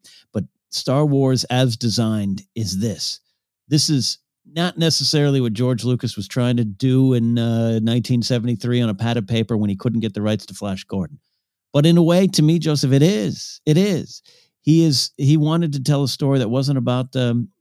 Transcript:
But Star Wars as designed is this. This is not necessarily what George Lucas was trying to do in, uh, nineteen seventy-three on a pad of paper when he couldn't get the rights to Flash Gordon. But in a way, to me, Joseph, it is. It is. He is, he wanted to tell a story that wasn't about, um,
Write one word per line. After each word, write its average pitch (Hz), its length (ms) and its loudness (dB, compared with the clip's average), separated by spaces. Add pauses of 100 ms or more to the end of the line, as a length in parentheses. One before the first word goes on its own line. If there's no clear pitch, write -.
(320)
But 104 120 -4 (260)
Star 143 340 -2
Wars 135 400 2
as 127 320 0
designed 107 680 -2 (120)
is 95 260 -4
this. - 400 -6 (480)
This 151 220 0
is 131 280 -2 (340)
not 170 260 -4
necessarily 147 600 2
what 120 120 0
George 123 320 -2
Lucas 120 320 -2
was 101 120 -8
trying 123 280 0
to 120 80 0
do 131 500 2
in, 117 240 2
uh, 113 420 0
nineteen 117 420 0
seventy-three 120 580 -2
on 120 80 0
a 107 60 -2
pad 113 220 -2
of 104 100 -4
paper 113 300 -2
when 104 140 0
he 98 60 -2
couldn't 113 240 -2
get 107 140 -4
the 104 80 -4
rights 107 240 -2
to - 80 -18
Flash 95 300 -8
Gordon. 95 340 -6 (540)
But 143 120 2
in 170 140 6
a 175 40 6
way, 175 260 4
to 185 140 0
me, 160 160 4
Joseph, 147 340 0
it 139 100 6
is. 196 640 -2
It 151 100 4
is. 185 460 -2 (400)
He 165 220 4
is, 143 320 0
he 147 200 4
wanted 156 380 0
to 139 80 -6
tell 143 220 0
a 131 40 -2
story 139 300 0
that 117 100 0
wasn't 135 300 0
about, 127 380 -2
um, 120 340 0 (100)